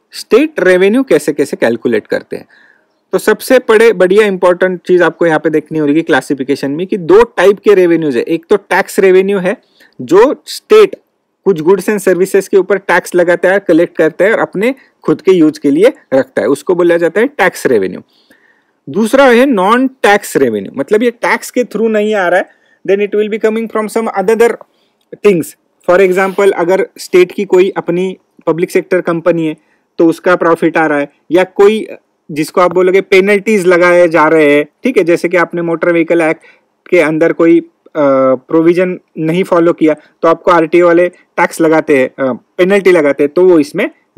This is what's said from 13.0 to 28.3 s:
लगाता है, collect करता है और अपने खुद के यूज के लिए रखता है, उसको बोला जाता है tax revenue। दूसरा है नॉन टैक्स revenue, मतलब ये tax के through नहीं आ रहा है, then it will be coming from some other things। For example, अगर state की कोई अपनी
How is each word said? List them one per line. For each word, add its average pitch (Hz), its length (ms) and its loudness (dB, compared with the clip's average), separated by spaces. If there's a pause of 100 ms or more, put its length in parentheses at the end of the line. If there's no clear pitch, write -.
लगाता 175 340 0
है, 196 100 0
collect 170 380 -2
करता 160 280 0
है 220 80 0
और - 60 -2
अपने 240 360 -4 (280)
खुद 151 180 -2
के 190 100 2
यूज 156 260 2
के 143 140 -2
लिए 196 220 2 (200)
रखता 135 280 -2
है, 107 60 0
उसको 143 280 -2
बोला 170 220 2
जाता 170 240 -2
है 262 60 0
tax - 400 -4
revenue। 98 340 -2 (880)
दूसरा 226 360 0
है 240 200 4
नॉन 233 420 0
टैक्स 208 500 -2
revenue, 110 380 -2
मतलब 208 280 -2
ये 240 80 -2
tax 208 400 -6
के 247 120 -2
through 220 260 -4
नहीं 214 260 -2
आ 185 120 -2
रहा 180 120 2
है, - 100 -6 (400)
then 202 180 0
it 208 120 -4
will 208 200 -4
be 220 100 0
coming 220 260 -6
from 214 220 -6
some 220 260 -4
other 220 320 0 (600)
things। 180 300 0 (440)
For 185 220 2
example, 196 400 -2
अगर 190 460 -2
state 180 340 0
की 202 140 -6
कोई 185 320 2
अपनी 180 400 -6 (300)